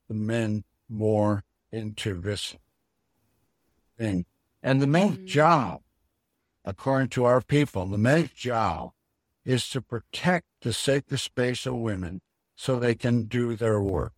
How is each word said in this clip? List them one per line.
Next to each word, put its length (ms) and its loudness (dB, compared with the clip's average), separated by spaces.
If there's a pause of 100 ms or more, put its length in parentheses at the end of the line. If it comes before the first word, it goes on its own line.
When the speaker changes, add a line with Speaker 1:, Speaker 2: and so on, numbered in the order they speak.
Speaker 1:
the 60 -8
men 500 -2 (240)
more 560 0 (280)
into 500 -6
this 340 -6 (1400)
thing? 280 -2 (380)
And 180 2
the 60 2
men's 300 2
Speaker 2:
Mm. 80 -18
Speaker 1:
job, 560 2 (840)
according 460 0
to 160 2
our 160 6
people, 460 0
the 100 -4
men's 340 4
job 600 -4 (520)
is 260 0
to 120 -6
protect 640 -4 (160)
the 100 -2
sacred 460 0
space 480 -4
of 100 -6
women 460 -6 (340)
so 240 -2
they 160 2
can 280 0
do 320 -2
their 260 2
work. 360 -2